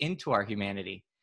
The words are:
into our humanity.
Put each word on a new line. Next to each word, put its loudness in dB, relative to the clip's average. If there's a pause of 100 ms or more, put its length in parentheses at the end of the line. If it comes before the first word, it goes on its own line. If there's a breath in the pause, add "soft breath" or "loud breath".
into 0
our 6
humanity. -2 (180)